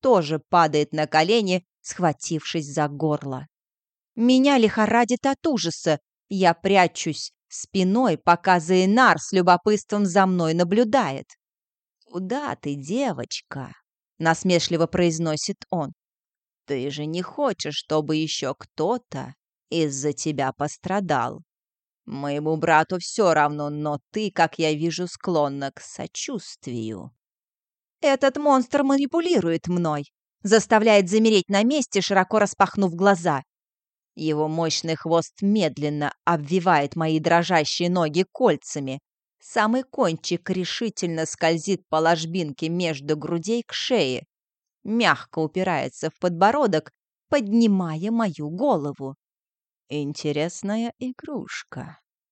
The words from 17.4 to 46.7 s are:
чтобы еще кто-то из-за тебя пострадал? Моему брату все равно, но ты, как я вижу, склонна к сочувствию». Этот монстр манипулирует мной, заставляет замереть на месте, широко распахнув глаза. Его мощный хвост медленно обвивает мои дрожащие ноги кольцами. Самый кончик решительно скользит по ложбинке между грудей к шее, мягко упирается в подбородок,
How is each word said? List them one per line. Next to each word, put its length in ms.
чтобы 400
еще 380
кто-то 800
из-за 420
тебя 400
пострадал? 880
Моему 520
брату 420
все 360
равно, 360
но 280
ты, 180
как 280
я 160
вижу, 320
склонна 680
к 80
сочувствию». 1300
Этот 360
монстр 460
манипулирует 840
мной, 380
заставляет 640
замереть 400
на 160
месте, 360
широко 380
распахнув 560
глаза. 480
Его 340
мощный 480
хвост 460
медленно 680
обвивает 720
мои 220
дрожащие 680
ноги 440
кольцами. 680
Самый 440
кончик 680
решительно 720
скользит 640
по 80
ложбинке 720
между 480
грудей 460
к 100
шее, 540
мягко 540
упирается 720
в 80
подбородок, 720